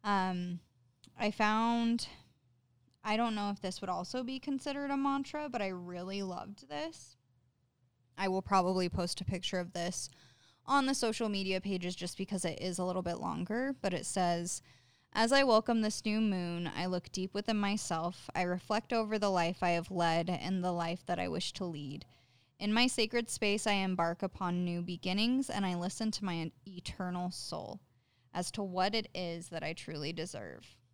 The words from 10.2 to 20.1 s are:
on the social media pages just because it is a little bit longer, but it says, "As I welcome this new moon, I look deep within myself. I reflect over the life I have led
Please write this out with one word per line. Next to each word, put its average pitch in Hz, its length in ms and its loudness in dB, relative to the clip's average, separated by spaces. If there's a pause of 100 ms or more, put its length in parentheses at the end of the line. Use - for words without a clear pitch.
on 269 180 4
the 269 100 2
social 220 360 0
media 190 300 0
pages 180 360 -2
just - 220 -6
because 190 260 -2
it 165 160 -2
is 180 180 -2
a 180 60 0
little 180 180 0
bit 175 160 -2
longer, 208 600 -2
but 185 140 0
it - 120 -4
says, 175 560 0 (520)
"As 233 180 4
I 277 100 8
welcome 226 400 6
this 214 220 -2
new 214 160 2
moon, 175 520 0
I 175 140 -2
look 185 240 -2
deep 190 240 -4
within 214 240 0
myself. 185 760 0
I 185 60 2
reflect 180 500 0
over 220 260 2
the 202 120 4
life 175 320 2
I 175 80 4
have 170 200 2
led 170 400 4